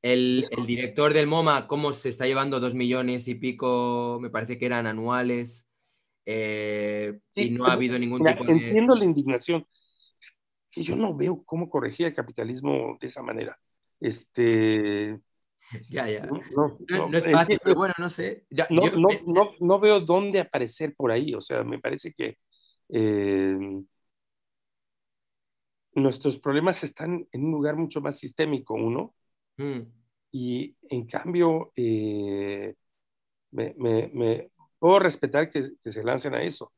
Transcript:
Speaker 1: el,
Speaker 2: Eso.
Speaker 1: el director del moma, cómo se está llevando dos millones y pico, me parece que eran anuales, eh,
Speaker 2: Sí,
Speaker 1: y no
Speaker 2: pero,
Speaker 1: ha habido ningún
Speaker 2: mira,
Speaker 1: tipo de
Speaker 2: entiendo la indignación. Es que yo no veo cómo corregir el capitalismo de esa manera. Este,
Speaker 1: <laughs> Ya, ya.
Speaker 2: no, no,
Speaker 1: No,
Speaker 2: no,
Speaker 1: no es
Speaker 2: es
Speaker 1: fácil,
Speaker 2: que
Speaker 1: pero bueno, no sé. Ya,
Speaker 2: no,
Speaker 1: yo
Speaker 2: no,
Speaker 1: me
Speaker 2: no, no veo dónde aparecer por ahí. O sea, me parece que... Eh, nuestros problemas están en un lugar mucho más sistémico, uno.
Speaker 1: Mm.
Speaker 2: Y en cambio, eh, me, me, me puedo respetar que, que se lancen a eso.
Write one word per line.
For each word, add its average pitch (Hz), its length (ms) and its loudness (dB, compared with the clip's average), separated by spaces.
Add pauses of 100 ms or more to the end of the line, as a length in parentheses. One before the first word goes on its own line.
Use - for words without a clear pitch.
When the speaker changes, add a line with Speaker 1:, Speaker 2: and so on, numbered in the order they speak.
Speaker 1:
el, 127 420 4
Speaker 2:
Eso. 123 160 -6
Speaker 1:
el 120 60 -4
director 127 460 2
del 151 140 6
moma, 151 400 2
cómo 147 260 -2
se 139 160 -6
está 127 180 -4
llevando 135 340 0
dos 123 140 -2
millones 123 540 -2
y 120 60 -4
pico, 123 840 -2
me 120 100 -8
parece 113 280 -6
que 123 80 -4
eran 120 200 -2
anuales, 120 800 -4 (580)
eh, 107 920 -4 (120)
Speaker 2:
Sí, - 160 -2
Speaker 1:
y 117 40 -2
no 120 140 -2
Speaker 2:
pero, 127 60 6
Speaker 1:
ha - 20 4
habido 123 260 0
ningún 123 220 -2
Speaker 2:
mira, 156 160 6
Speaker 1:
tipo - 80 -6
de 170 80 4
Speaker 2:
entiendo 214 420 6
la 214 100 4
indignación. 143 600 0 (540)
Es - 160 -14 (340)
que 170 140 -8
yo 165 120 -4
no 196 200 -2
veo 175 280 -2
cómo 165 260 -6
corregir 123 360 -2
el 147 80 -4
capitalismo 120 880 -4
de 131 60 -10
esa 127 160 -10
manera. 117 360 -8 (420)
Este, 110 1160 0 (520)
Speaker 1:
<laughs> - 200 -16
Ya, 131 180 -4
ya. 107 180 -6
Speaker 2:
no, - 140 -8 (160)
no, 147 220 -2
Speaker 1:
No, - 0 - (200)
Speaker 2:
no, 165 120 -2
Speaker 1:
no 160 80 2
es 165 80 0
Speaker 2:
es 165 60 4
Speaker 1:
fácil, 170 260 6
Speaker 2:
que - 60 -8
Speaker 1:
pero 190 120 6
bueno, 180 220 0
no 175 100 -6
sé. 180 420 -8
Ya, 151 200 0
Speaker 2:
no, 170 140 6
Speaker 1:
yo - 120 4
Speaker 2:
no, 170 120 8
Speaker 1:
me 214 180 2
Speaker 2:
no, 185 240 4 (100)
no 180 200 4
veo 208 200 6
dónde 185 400 2
aparecer 143 560 -4
por 131 160 0
ahí. 127 220 0
O 101 60 -6
sea, 120 240 -4
me 117 140 -6
parece - 340 -8
que... 113 260 -8 (500)
Eh, 101 680 0 (2500)
nuestros 135 440 0
problemas 160 460 0
están 170 480 -8
en 131 120 -4
un 160 80 0
lugar 151 240 -2
mucho 156 240 -4
más 143 180 -6
sistémico, 147 560 -4
uno. 117 400 -4 (420)
Speaker 1:
Mm. 139 240 -6 (500)
Speaker 2:
Y 123 460 -6 (140)
en 120 160 -6
cambio, 165 680 0
eh, 101 1000 -2 (760)
me, - 280 -6
me, 113 340 0
me 117 380 -2 (280)
puedo 180 220 8
respetar 156 500 0
que, 135 220 -4 (100)
que 113 80 -10
se 107 140 -8
lancen 131 300 -2
a 123 80 -2
eso. - 360 -8